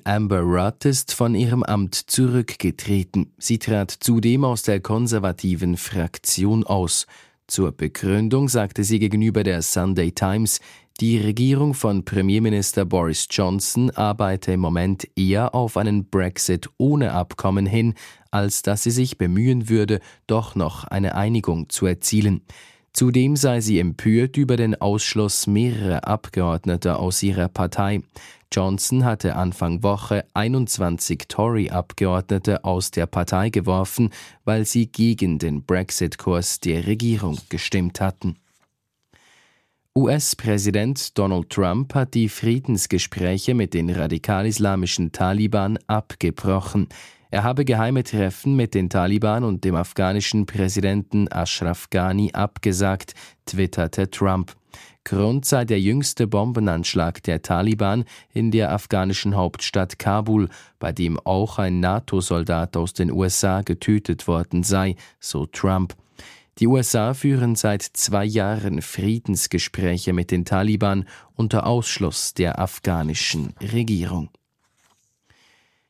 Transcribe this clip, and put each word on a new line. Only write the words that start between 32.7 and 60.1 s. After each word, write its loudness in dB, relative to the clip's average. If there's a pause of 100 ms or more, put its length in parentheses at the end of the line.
der -2
Partei 0
geworfen, 0 (340)
weil 2
sie 2
gegen 2
den -4
Brexit-Kurs -2
der -2
Regierung 0 (100)
gestimmt -2
hatten. -2 (1600)
U-S-Präsident 0
Donald 0
Trump 0
hat 0
die 2
Friedensgespräche -2
mit 0
den 0
radikal-islamischen 0
Taliban 0
abgebrochen. -2 (440)
Er 0
habe 0
geheime 2
Treffen 0
mit 0
den 0
Taliban 2
und -2
dem 2
afghanischen 0
Präsidenten 0
Ashraf -4
Ghani 0
abgesagt, -2 (320)
twitterte -2
Trump. -2 (520)
Grund 0
sei 2
der 2
jüngste 0
Bombenanschlag 0
der -2
Taliban 0 (300)
in 0
der 2
afghanischen 0
Hauptstadt -2
Kabul, 2 (280)